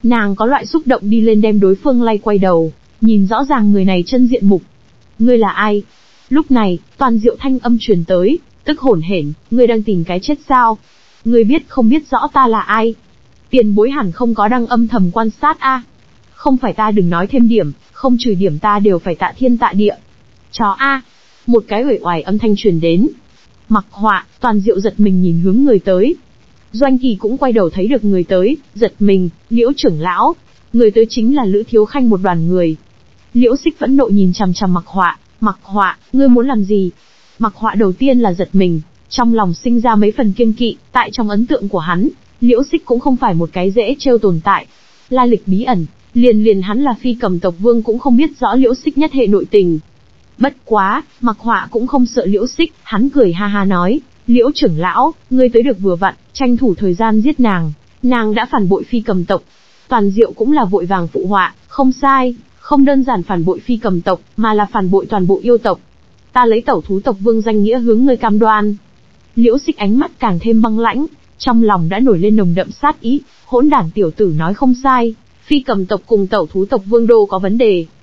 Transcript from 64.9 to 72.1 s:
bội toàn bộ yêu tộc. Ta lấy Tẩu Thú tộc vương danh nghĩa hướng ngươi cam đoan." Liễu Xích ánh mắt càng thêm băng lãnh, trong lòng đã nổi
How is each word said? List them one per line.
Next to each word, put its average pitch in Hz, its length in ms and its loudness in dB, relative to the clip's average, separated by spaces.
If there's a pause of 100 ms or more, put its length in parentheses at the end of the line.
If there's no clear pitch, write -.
bội 196 140 0
toàn 190 220 -2
bộ 190 160 0
yêu 240 140 2
tộc. 214 220 -2 (540)
Ta 247 120 4
lấy 226 160 2
Tẩu 233 200 -2
Thú 196 180 -4
tộc 220 200 -4
vương 226 220 0
danh 214 220 0
nghĩa 226 160 0
hướng 233 260 2
ngươi 254 120 2
cam 214 220 0
đoan." 214 360 0 (600)
Liễu 233 220 4
Xích - 200 -4
ánh 214 220 0
mắt 330 200 -2
càng 190 220 -2
thêm 226 200 2
băng 220 180 0
lãnh, 233 260 -2 (320)
trong 233 260 2
lòng 180 260 2
đã 190 100 -4
nổi 233 200 4